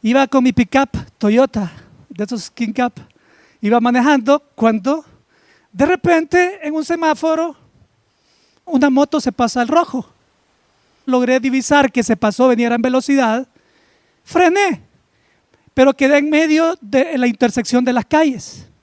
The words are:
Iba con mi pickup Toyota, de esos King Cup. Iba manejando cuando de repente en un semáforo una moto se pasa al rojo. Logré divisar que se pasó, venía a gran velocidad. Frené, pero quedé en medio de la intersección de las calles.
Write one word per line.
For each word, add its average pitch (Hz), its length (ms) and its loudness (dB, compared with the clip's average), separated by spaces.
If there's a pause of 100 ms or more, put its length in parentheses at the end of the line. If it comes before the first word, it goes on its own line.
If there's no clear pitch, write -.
Iba 254 260 2
con 262 160 0
mi 254 100 2
pickup 262 360 0 (280)
Toyota, 208 540 0 (380)
de 185 140 -10
esos 214 280 -10
King 220 220 -8
Cup. 247 200 -2 (680)
Iba 220 180 2
manejando 247 640 2 (120)
cuando 226 480 0 (680)
de 202 140 0
repente 359 760 0
en 302 120 -8
un 311 120 -4
semáforo 320 680 -2 (1080)
una 285 240 0
moto 285 300 0
se 262 120 -4
pasa 240 300 -2
al 233 60 -2
rojo. 311 400 -2 (1000)
Logré 254 340 2
divisar 269 520 2
que 240 120 -2
se 220 140 0
pasó, 233 300 0
venía 240 200 2
a - 20 -2
gran 233 120 -2
velocidad. 254 680 0 (760)
Frené, 359 580 0 (920)
pero 262 200 4
quedé 277 240 2
en 294 120 0
medio 320 520 0
de 262 360 -2
la 247 100 0
intersección 240 580 -2
de 247 80 -2
las 240 120 -2
calles. 302 640 -2 (160)